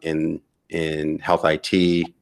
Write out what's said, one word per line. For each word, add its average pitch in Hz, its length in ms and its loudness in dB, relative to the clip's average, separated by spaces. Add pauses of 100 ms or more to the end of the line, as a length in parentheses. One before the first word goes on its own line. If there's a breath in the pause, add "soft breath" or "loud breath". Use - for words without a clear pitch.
in, 80 360 -2 (300)
in 78 500 -4
health 87 240 0
I 78 140 2
T, 87 640 2